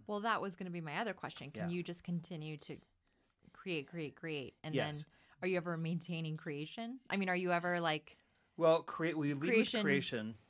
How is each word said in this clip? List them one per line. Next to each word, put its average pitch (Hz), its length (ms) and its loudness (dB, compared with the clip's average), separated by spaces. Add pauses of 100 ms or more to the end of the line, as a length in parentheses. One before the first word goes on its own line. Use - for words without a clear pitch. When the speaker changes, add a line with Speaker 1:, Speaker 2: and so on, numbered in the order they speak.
Speaker 1:
Well, 208 140 -2
that 220 200 2
was 196 140 -4
gonna 180 160 -8
be 170 100 -6
my 156 160 -6
other 214 160 -2
question. - 380 -8
Can 175 180 -4
Speaker 2:
Yeah. 175 60 0
Speaker 1:
you 175 80 -2
just 170 200 -6
continue 160 540 -4
to - 200 -10 (760)
create, 156 340 -4
create, 160 280 -6
create? 151 480 -6
And 156 100 -6
Speaker 2:
Yes. 147 300 0
Speaker 1:
then - 80 -14 (320)
are 185 40 2
you 185 100 4
ever 170 200 -2
maintaining 160 600 -2
creation? 175 600 -6 (100)
I 196 80 0
mean, 190 120 2
are 180 60 2
you 180 160 2
ever, 175 280 2
like, 156 380 0 (400)
Speaker 2:
Well, 165 260 8
create, 160 340 -2
we 147 160 2
lead 139 80 -2
with 170 80 0
Speaker 1:
creation 220 340 6
Speaker 2:
creation. 120 520 2 (140)